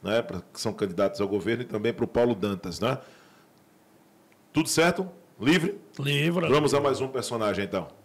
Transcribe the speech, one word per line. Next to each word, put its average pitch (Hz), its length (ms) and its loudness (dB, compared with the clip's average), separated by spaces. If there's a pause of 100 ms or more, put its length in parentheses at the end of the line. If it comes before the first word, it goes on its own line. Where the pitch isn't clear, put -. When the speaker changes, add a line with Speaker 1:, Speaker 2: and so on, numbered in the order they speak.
Speaker 1:
né, 107 200 2
pra, 90 200 -8
que - 200 -14
são 107 100 -2
candidatos 98 480 0
ao 101 80 0
governo, 104 360 0
e - 20 -10
também 110 280 -2
pro 110 140 -2
Paulo 120 260 2
Dantas, 95 460 -4
né? 101 180 0 (1600)
Tudo 151 160 0
certo? 175 400 2 (300)
Livre? 156 400 2 (180)
Speaker 2:
Livre. 151 520 0
Speaker 1:
Vamos 143 220 4
a 143 80 4
mais 135 220 2
um 131 60 0
personagem, 110 580 -2
então. 92 220 -4 (180)